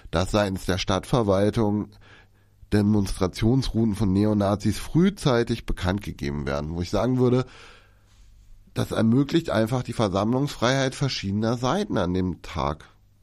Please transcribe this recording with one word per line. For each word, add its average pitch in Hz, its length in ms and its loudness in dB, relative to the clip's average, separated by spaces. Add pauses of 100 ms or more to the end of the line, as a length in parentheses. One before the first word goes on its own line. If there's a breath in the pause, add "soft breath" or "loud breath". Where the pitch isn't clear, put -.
(120)
dass 90 200 0
seitens 101 340 0
der 90 120 0
Stadtverwaltung 104 1080 2 (840 soft breath)
Demonstrationsrouten 107 1200 2
von 101 180 0
Neonazis 101 640 2
frühzeitig 131 880 0
bekannt 95 380 -2
gegeben 71 420 -6
werden? 73 300 -4
Wo 85 60 -4
ich 90 100 -6
sagen 117 260 0
würde, 123 280 2 (1300 soft breath)
das 117 160 -2
ermöglicht 135 580 2
einfach 110 320 0
die 117 120 -10
Versammlungsfreiheit 123 1040 0
verschiedener 113 600 -2
Seiten 131 400 -2
an 90 160 0
dem 92 300 -2
Tag. 73 420 -6 (380)